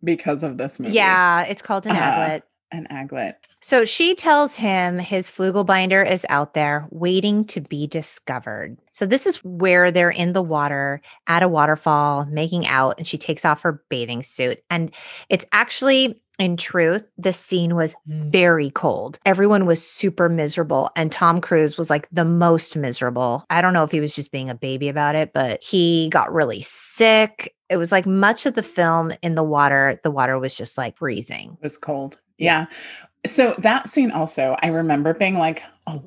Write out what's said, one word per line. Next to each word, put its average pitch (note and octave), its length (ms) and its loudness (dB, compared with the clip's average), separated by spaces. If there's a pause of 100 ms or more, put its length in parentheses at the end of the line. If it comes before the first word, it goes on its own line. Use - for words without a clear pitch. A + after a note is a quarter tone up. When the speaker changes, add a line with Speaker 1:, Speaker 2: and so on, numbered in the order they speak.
Speaker 1:
because D#3+ 400 -2
of C#3 140 -6
this C3+ 220 -8
movie. G#3 160 -4
Speaker 2:
Yeah, F#3 480 2
it's - 180 -8
called G3 240 -6
an G#3+ 60 -2
Speaker 1:
Uh-huh. F#3+ 100 0
Speaker 2:
aglet. D#3 400 0 (280)
Speaker 1:
An E3 220 -12
aglet. C3+ 440 -8 (260)
Speaker 2:
So A#3+ 240 2
she E4+ 280 0
tells D4 440 2
him F#3 420 0
his F3+ 320 -4
Flugelbinder F#3+ 800 2
is F#3 180 0
out C#3+ 260 0
there D3 380 0
waiting F#3+ 540 0
to F#3 160 -10
be D3 260 -6
discovered. B2 880 -8 (140)
So - 140 -6
this A3 200 0
is F#4+ 120 0
where F3+ 520 4
they're F3 220 4
in F3 220 -2
the F#3+ 80 0
water C#3+ 600 -2 (260)
at E3+ 160 2
a F#3 40 6
waterfall D3 800 2
making D#3 420 -4
out, C3 300 2
and E3 100 -12
she D#3 100 -6
takes - 280 -4
off D3+ 160 2
her D#3 280 -2
bathing A#2+ 320 -6
suit. B2 480 -4
And E3 220 -2 (380)
it's - 240 0
actually, C4 680 2 (180)
in F3+ 180 0
truth, F3 480 0 (120)
the F#3 140 -2
scene E3+ 440 -2
was D#3+ 200 0 (100)
very D#3 640 2
cold. C3 560 -4
Everyone G3 400 4
was E3+ 200 2
super F3 420 0
miserable, D#3 680 -2
and D#3+ 120 0
Tom E3+ 300 2
Cruise D#3 380 2
was, E3 120 -4
like, D3+ 220 0
the E3+ 140 2
most E3+ 500 2
miserable. B2 760 -2
I E3+ 120 2
don't F#3 120 4
know E3 120 4
if D3+ 60 -4
he D#3+ 100 0
was D3 120 -4
just - 200 -12
being C3 160 -8
a B2 60 -8
baby C3 340 -6
about D3 260 0
it, D#3 180 -2
but B2+ 300 -2
he E3+ 460 2
got E3 240 0
really B2 300 -2
sick. - 920 0 (140)
It F3+ 80 0
was, E3+ 160 -2
like, F#3 120 2
much G3 400 2
of C#4 100 -2
the A3 80 -2
film E3 580 0
in E3 140 -2
the D#3+ 80 2
water, C#3 600 2
the D#3 80 0
water C3 260 0
was C3 160 -6
just, - 240 -12
like, A#2+ 200 -8
freezing. A2 560 -8
Speaker 1:
It - 100 -20
was D3 140 -10
cold. C#3 420 -10 (200)
Speaker 2:
Yeah. E3 300 0
Speaker 1:
Yeah. - 80 -20 (480)
So A#3+ 320 2
that A3 320 0
scene B3+ 220 2
also, D3+ 500 -2
I E3 60 0
remember D#3+ 480 0
being, F#3+ 240 0
like, D#3+ 240 0 (240)
a D#3 200 -8